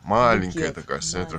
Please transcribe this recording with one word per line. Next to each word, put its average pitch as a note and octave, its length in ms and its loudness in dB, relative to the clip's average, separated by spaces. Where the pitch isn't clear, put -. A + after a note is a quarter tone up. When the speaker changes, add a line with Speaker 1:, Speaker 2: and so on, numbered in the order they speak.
Speaker 1:
Маленькая F#2+ 680 2
Speaker 2:
Букет D2 60 -8
Speaker 1:
такая, C#2+ 260 -8
сантиметров F2 380 -6